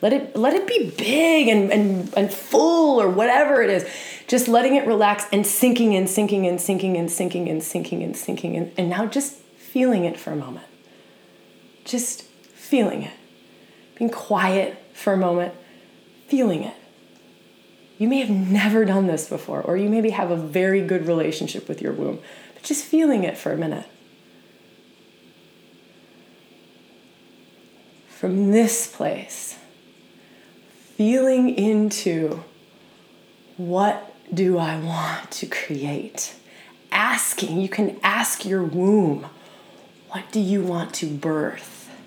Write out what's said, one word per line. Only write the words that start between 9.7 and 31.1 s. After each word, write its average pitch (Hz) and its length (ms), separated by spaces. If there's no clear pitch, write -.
it 170 140
for - 140
a 151 40
moment. 127 300
Just - 380
feeling - 800
it. - 100
Being 233 160
quiet 190 720
for - 180
a 196 40
moment, 175 380
feeling 220 380
it. - 100
You 214 100
may 269 100
have 240 120
never 202 540
done 196 220
this 160 220
before, - 320
or 170 160
you 202 120
maybe 220 220
have 185 200
a 170 60
very 180 440
good 180 260
relationship 160 640
with - 120
your 139 120
womb, 143 260
but - 80
just - 220
feeling 294 400
it - 140
for - 140
a - 40
minute. 156 300
From 190 420
this 220 360
place, - 680
feeling 254 540